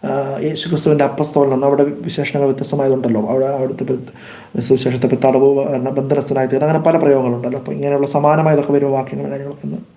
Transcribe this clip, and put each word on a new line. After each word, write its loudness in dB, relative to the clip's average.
ആ, -2
യേശു -4
ക്രിസ്തുവിൻ്റെ 2
അപ്പസ്തോലൻ 0
എന്ന്. 2
അവിടെ 4
വിശേഷണങ്ങൾ -2
വ്യത്യസ്തമായതുണ്ടല്ലോ. 0
അവിടെ 2
അവിടുത്തെ -4
പിത-, -8
സുവിശേഷത്തെ 0
പിത്താടവ് 4
എന്ന -2
ബന്ധനസ്ഥനായി -2
തീർന്നു. 0
അങ്ങനെ 2
പല 4
പ്രയോഗങ്ങളുണ്ടല്ലോ. 0
അപ്പോൾ -10
ഇങ്ങനെയുള്ള -2
സമാനമായതൊക്കെ 2
വരുന്ന 2
വാക്യങ്ങളും -4
കാര്യങ്ങളൊക്കെ -10
ഒന്ന് -8